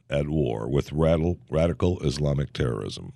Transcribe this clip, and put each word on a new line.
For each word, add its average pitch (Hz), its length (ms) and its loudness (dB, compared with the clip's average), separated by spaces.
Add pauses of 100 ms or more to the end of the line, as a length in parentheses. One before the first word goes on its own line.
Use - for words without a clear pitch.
(100)
at 73 180 -2
war 60 400 0
with 69 240 0
radical, 80 460 2 (100)
radical 85 520 2
Islamic 69 520 -2
terrorism. 50 640 -6